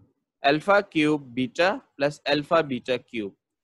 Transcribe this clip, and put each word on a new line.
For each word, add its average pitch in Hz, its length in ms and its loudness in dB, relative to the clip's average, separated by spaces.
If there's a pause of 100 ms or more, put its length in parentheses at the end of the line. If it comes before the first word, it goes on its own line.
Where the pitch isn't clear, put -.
(420)
alpha 156 400 2
cube 151 520 -2
beta 170 480 -2 (160)
plus 147 260 -4
alpha 147 380 0
beta 127 360 -4
cube. 104 360 -10 (300)